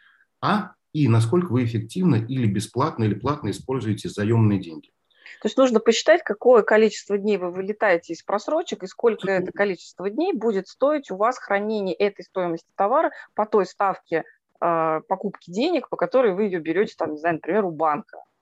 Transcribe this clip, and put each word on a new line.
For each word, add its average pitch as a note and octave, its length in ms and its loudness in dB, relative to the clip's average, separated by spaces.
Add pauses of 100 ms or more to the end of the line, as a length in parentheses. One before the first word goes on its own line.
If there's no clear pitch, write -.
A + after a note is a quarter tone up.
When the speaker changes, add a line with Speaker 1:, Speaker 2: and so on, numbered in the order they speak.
(420)
Speaker 1:
А, F#3+ 300 -2 (200)
и D3 160 2
насколько A#2 420 2
вы B2 140 0
эффективно B2+ 520 0
или B2+ 300 -2
бесплатно, C3+ 580 -2
или G2+ 100 2
платно C3+ 360 -4
используете A2 600 -6
заемные G#2 500 2
деньги? E2 300 -14 (500)
Speaker 2:
То G#3+ 80 -4
есть - 100 -2
нужно B3 220 4
посчитать, D#4 420 4
какое A#3 400 6
количество G#3+ 560 2
дней G3+ 200 0
вы F3+ 120 -4
вылетаете F#3+ 640 0
из D#3+ 100 -10
просрочек, D4 600 -4
и F#3+ 40 -10
сколько G#3 440 -2
это F#3 220 -2
количество G3 560 -4
дней D#4 240 -2
будет G#3 360 -2
стоить C#4+ 420 -2
у F#3 60 -8
вас A3+ 220 0
хранение G3+ 560 -4
этой G3 280 -2
стоимости F3 540 -6
товара C#4 340 2 (240)
по G#3 100 -2
той G#3 220 2
ставке, F3+ 580 -4 (360)
э, D#3+ 480 0
покупки F#3+ 420 -8
денег, C4+ 380 -2
по E3+ 80 -6
которой G#3 380 2
вы G#3 100 0
ее F3+ 160 -2
берете, D#3+ 360 -2
там, D#3+ 160 -4
не D3+ 60 -8
знаю, E3 180 -2
например, G3 280 -2
у E3+ 80 -4
банка, D#3 460 -4 (240)